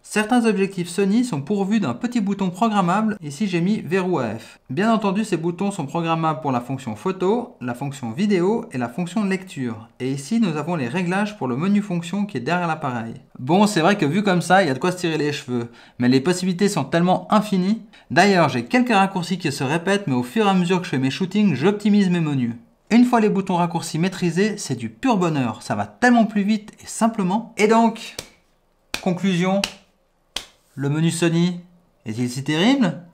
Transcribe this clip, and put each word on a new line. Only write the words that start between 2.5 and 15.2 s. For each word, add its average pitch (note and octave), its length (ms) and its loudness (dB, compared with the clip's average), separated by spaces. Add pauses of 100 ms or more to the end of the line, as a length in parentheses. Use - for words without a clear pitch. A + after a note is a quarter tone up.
programmable, G#3 720 0
ici D3 240 -4
j'ai F3 160 0
mis G#3 180 2
verrou F3+ 380 0
A A2+ 160 -2
F. - 240 -16 (100)
Bien F#3+ 240 0
entendu, G#3 320 0
ces - 140 -2
boutons F3 320 -2
sont E3+ 160 -6
programmables E3 560 -2
pour C#3 100 0
la B2 80 0
fonction B2 360 -8
photo, F#3+ 680 -2
la B2 100 -6
fonction C#3 380 -8
vidéo F#3+ 640 0
et C3 60 -6
la A#2+ 120 -4
fonction F#3 340 -4
lecture. C3+ 640 -6 (120)
Et B2+ 120 -2
ici C#3 260 -4
nous F3 200 0
avons D#3 160 -4
les C3+ 140 -2
réglages F#3+ 500 -2
pour B2+ 100 -4
le B2 80 -2
menu G3+ 240 2
fonction F#3 460 -4
qui G3 100 -10
est B2 40 -2
derrière E3+ 260 -2
l'appareil. C3 480 -4 (240)
Bon, E3+ 280 4
c'est G3+ 140 2
vrai F#3+ 160 4
que G3+ 80 0
vu D#3+ 180 2
comme F3+ 200 2
ça, F#3 200 6
il F3+ 40 4
y C#3+ 40 2
a C3 40 2
de B2+ 40 -4
quoi F3+ 140 0
se F3+ 60 -8
tirer D#3+ 180 -2
les D3 160 0